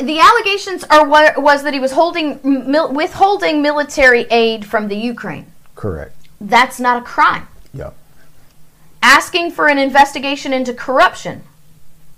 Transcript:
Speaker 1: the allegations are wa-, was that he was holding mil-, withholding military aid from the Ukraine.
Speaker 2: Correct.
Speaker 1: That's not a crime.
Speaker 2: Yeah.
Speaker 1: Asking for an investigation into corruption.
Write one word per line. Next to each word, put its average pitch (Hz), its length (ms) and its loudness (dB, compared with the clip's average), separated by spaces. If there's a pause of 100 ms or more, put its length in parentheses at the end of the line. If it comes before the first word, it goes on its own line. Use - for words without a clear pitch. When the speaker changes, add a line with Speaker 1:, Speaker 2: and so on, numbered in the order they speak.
Speaker 1:
the 302 180 -4
allegations 403 680 0
are 302 220 4
wa-, 302 300 4
was 285 260 2
that 294 100 -2
he 277 60 -4
was 262 120 -2
holding 320 520 0
mil-, 269 480 0
withholding 330 720 0
military 285 680 2
aid 226 340 0
from 214 220 -4
the 202 100 -6
Ukraine. 214 480 -8 (300)
Speaker 2:
Correct. 78 400 -10 (260)
Speaker 1:
That's 240 380 0
not 247 180 -2
a 240 80 -10
crime. - 420 -2 (260)
Speaker 2:
Yeah. - 180 -14 (1120)
Speaker 1:
Asking 320 500 2
for 320 160 0
an 285 100 2
investigation 277 760 0
into 254 200 -2
corruption. 254 720 -2 (760)